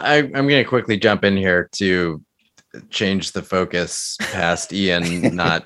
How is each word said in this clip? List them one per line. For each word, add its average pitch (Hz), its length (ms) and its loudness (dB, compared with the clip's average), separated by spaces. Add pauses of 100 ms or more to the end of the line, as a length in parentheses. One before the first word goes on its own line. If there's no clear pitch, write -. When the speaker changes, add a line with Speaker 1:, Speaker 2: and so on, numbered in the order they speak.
Speaker 1:
I, 143 140 2
I'm 139 300 0
gonna 139 180 4
quickly 113 320 0
jump 104 260 4
in 98 140 4
here 90 360 2
to 87 480 0 (680)
change 95 440 -2
the 92 100 -6
focus 87 720 -4 (140)
past 87 420 -2
Ian 87 640 0
Speaker 2:
<laughs> - 0 -
Speaker 1:
not 85 300 0